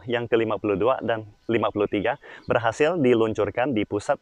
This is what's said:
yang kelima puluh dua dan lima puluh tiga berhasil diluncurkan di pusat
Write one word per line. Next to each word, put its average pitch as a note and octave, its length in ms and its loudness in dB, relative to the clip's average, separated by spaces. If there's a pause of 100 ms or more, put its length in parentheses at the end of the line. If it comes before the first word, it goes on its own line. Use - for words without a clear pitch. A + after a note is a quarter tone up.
yang A#2 240 -4
kelima A2 320 2
puluh G2+ 160 0
dua A#2+ 240 0
dan A2 240 -4 (240)
lima A2 240 0
puluh G2+ 160 0
tiga G#2+ 320 -4 (240)
berhasil A#2+ 480 0
diluncurkan A#2 800 2
di G#2 80 0
pusat G#2 400 -2